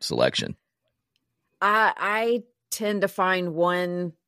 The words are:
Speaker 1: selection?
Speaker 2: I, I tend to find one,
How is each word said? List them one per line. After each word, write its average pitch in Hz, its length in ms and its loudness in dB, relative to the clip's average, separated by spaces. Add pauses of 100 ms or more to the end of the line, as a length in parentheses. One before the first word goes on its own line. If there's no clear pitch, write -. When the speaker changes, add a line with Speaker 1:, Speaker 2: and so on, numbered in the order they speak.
Speaker 1:
selection? - 560 0 (1040)
Speaker 2:
I, 214 360 4
I 226 460 0 (280)
tend 208 320 -2
to 196 60 4
find 185 460 0
one, 175 580 0 (160)